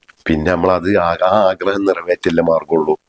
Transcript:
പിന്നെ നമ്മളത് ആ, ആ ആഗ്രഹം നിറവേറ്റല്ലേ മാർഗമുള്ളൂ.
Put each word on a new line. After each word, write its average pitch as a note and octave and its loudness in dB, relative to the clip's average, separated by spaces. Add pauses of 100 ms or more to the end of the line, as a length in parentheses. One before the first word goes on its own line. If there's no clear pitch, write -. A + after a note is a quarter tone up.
(240)
പിന്നെ D#2 -2
നമ്മളത് F2 0
ആ, F2 2 (160)
ആ F#2 2
ആഗ്രഹം F#2+ -2
നിറവേറ്റല്ലേ E2+ 0
മാർഗമുള്ളൂ. D#2 0 (140)